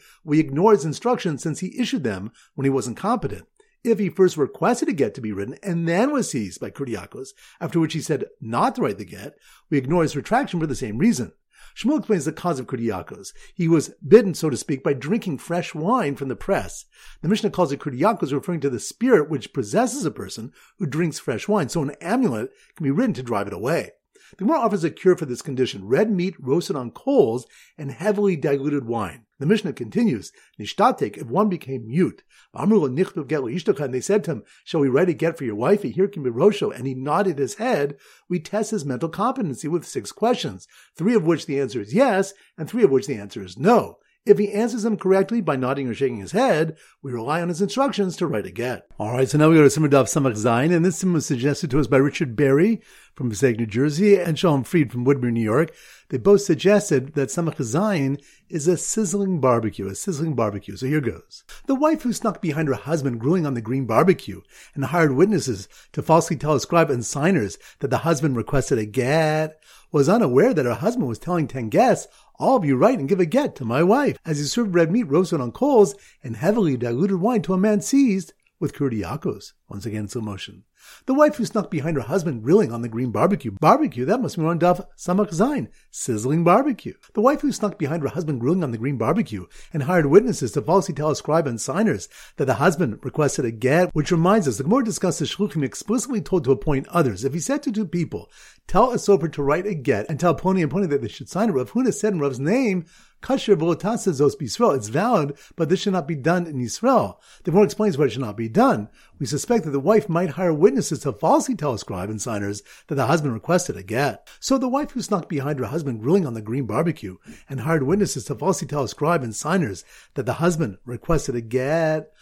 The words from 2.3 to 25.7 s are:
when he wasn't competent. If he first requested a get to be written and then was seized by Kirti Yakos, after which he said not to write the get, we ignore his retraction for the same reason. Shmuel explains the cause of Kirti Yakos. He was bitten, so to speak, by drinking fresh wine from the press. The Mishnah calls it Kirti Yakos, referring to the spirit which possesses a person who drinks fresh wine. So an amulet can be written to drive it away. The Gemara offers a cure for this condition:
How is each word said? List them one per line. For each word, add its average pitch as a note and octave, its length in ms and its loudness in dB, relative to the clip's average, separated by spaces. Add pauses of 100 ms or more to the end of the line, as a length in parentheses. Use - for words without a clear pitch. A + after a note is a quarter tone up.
when C3+ 100 -2
he C#3 40 4
wasn't A#2+ 280 -2
competent. F#3 480 -4 (400)
If A3+ 140 2
he G3 100 0
first F#3 260 4
requested E3 540 0
a B3+ 40 0
get C3+ 200 0
to C3+ 80 -12
be G#2+ 100 -6
written G2+ 320 -6
and E3+ 240 -2
then G3+ 240 2
was C4+ 180 -2
seized G#2 300 -6
by A2 100 -8
Kirti A#2 280 -8
Yakos, A#2+ 320 -14 (320)
after E3+ 180 -2
which D#3+ 140 0
he D#3 80 -4
said - 240 -4 (160)
not B2 340 -2
to B3+ 60 -4
write G#2+ 160 -2
the G#2 80 -10
get, G2 320 -16 (320)
we D3+ 80 2
ignore C#3 240 0
his D3 160 0
retraction G3 420 -2
for D#3+ 80 -2
the C#3 80 -4
same G#2+ 220 -6
reason. D3 340 2 (460)
Shmuel D4 220 0
explains F#3+ 260 0
the D#3 80 -4
cause D#3 260 -4
of B2 80 -8
Kirti A#2 200 -4
Yakos. G2 440 -8 (220)
He E3 160 0
was D#3+ 220 2 (140)
bitten, F#3+ 280 8
so D#3+ 160 -2
to B2 80 -4
speak, C3+ 260 -6
by B2+ 100 2
drinking D3 440 -4
fresh - 360 -6
wine E3 420 0
from C#3 120 -8
the B2+ 80 -4
press. B2+ 500 -4 (360)
The D3+ 80 -2
Mishnah G#3 220 0
calls E3+ 200 0
it C#3+ 80 -6
Kirti B2+ 200 -6
Yakos, E3+ 340 0
referring D#3+ 280 -4
to C#3 80 0
the A#2+ 100 -4
spirit A3 500 2
which C#3+ 240 -6
possesses G#3+ 500 -2
a D#3 80 0
person G#2+ 400 -12 (280)
who G3 60 -4
drinks D3+ 340 -4
fresh A#2 280 -6
wine. G3 220 2
So E3 120 -4
an C#3+ 100 -4 (100)
amulet E3+ 500 0 (240)
can - 80 -10
be C#3 80 0
written G#3+ 220 2
to C3 100 -8
drive G#2 240 -2
it G2 60 -8
away. A#2 380 -4 (460)
The F#3 80 -4
Gemara D4+ 140 2
offers G#3 240 0
a D3+ 80 0
cure F3+ 240 4
for E3 100 -6
this B2 160 -8
condition: A#2+ 460 -4